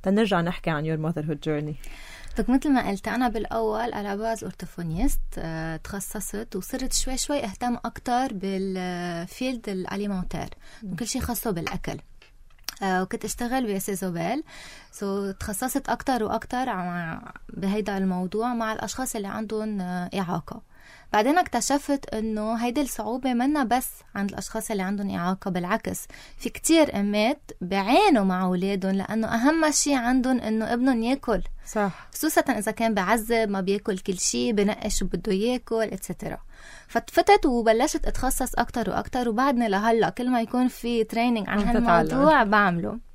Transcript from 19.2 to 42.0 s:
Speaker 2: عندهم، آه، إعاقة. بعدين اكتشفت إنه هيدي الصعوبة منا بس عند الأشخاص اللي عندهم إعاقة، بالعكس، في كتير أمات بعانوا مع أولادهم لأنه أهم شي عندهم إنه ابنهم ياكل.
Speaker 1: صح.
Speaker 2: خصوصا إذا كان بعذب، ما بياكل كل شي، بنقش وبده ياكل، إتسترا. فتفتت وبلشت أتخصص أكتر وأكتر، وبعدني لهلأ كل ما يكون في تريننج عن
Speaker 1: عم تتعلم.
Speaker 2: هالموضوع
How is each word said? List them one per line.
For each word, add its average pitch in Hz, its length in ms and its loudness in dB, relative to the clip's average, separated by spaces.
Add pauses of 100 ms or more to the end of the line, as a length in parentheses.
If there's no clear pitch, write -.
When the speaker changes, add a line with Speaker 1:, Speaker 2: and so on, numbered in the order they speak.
Speaker 2:
عندهم، 214 520 -4
آه، 180 340 -4
إعاقة. 175 580 -4 (400)
بعدين 254 260 4
اكتشفت 277 760 0
إنه 220 400 -2
هيدي 240 260 0
الصعوبة 247 520 -2
منا 269 320 2
بس 240 240 2 (260)
عند 202 160 -2
الأشخاص 214 400 -6
اللي 196 120 0
عندهم 196 280 -2
إعاقة، 185 400 -2
بالعكس، 180 560 -2 (320)
في - 100 -6
كتير 311 520 4
أمات 208 500 0 (100)
بعانوا 208 640 6
مع 185 200 2
أولادهم 190 480 0
لأنه 214 340 -2
أهم 302 440 4
شي 294 240 2
عندهم 247 460 4
إنه 220 320 0
ابنهم 240 300 4
ياكل. 233 400 0 (240)
Speaker 1:
صح. 202 480 -2
Speaker 2:
خصوصا 302 260 2
إذا 214 320 0
كان 226 220 2
بعذب، 220 540 2
ما 196 120 0
بياكل 196 380 0
كل 185 200 -4
شي، 240 340 0
بنقش 208 500 0
وبده 185 300 -2
ياكل، 226 500 0
إتسترا. - 560 -6 (500)
فتفتت 339 580 6
وبلشت 240 600 4
أتخصص - 480 0
أكتر 233 360 0
وأكتر، 240 380 -2
وبعدني 240 400 2
لهلأ 208 400 4
كل 247 220 -2
ما 247 100 4
يكون 247 280 2
في 233 360 0
تريننج 226 440 0
عن 208 120 2
Speaker 1:
عم 202 100 2
تتعلم. 240 160 4
Speaker 2:
هالموضوع 247 580 6